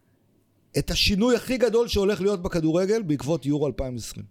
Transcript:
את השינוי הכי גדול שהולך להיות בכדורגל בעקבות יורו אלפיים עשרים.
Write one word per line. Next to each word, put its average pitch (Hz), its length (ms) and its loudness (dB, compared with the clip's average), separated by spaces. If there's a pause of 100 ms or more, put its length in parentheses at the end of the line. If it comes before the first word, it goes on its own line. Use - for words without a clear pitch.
(760)
את 143 140 0
השינוי 208 440 4
הכי 254 220 -2
גדול 233 300 2
שהולך 196 340 0
להיות 196 200 0
בכדורגל 180 600 0
בעקבות 147 440 -2
יורו 147 220 0
אלפיים 127 280 -6
עשרים. 104 360 -12